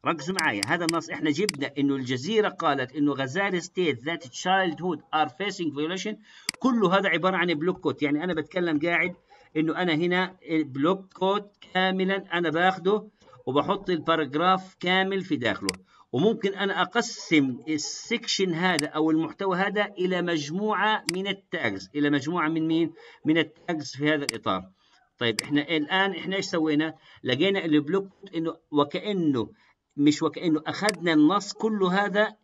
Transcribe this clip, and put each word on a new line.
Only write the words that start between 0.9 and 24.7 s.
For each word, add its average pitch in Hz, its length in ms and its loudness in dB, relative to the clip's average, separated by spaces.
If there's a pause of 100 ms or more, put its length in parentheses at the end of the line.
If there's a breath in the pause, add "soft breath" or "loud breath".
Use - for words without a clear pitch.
إحنا 151 200 -2
جبنا 143 480 -2
إنه 139 180 2
الجزيرة 135 540 0
قالت 139 460 -2
إنه 147 180 2
غزال 170 480 -2
state 156 360 -2
that 160 260 -8
childhood 180 760 0 (160)
are 156 140 2
facing 185 440 -6
violation. 185 420 -4 (440 loud breath)
كله 208 380 4
هذا 196 120 2
عبارة 175 280 2
عن 175 160 2
بلوك 175 260 -2
كوت. 131 220 -2
يعني 147 220 0
أنا 180 100 -2
بتكلم 160 460 -2
قاعد 170 360 0 (420 soft breath)
إنه 160 240 0
أنا 175 120 2
هنا 180 440 0 (120)
بلوك 156 640 0
كوت 202 380 -2 (220)
كاملًا 185 640 0
أنا 170 120 2
باخده 185 580 2 (380 loud breath)
وبحط 170 440 0
الباراجراف 160 920 0
كامل 190 420 2
في 165 140 -2
داخله، 107 340 -2 (420 soft breath)
وممكن 196 420 2
أنا 196 280 -2
أقسم 160 760 2 (100)
السكشن 185 840 -2
هذا 160 340 2
أو 160 240 2
المحتوى 175 460 0
هذا 196 280 0
إلى 180 360 -2
مجموعة 185 920 0
من 190 140 -4
التاجز. 139 680 -6
إلى 147 140 2
مجموعة 151 400 0
من 160 180 0
مين؟ 160 260 0 (320 loud breath)
من 156 120 4
التاجز 156 580 -4
في 147 140 0
هذا 147 160 0
الإطار. 104 440 -4 (480 soft breath)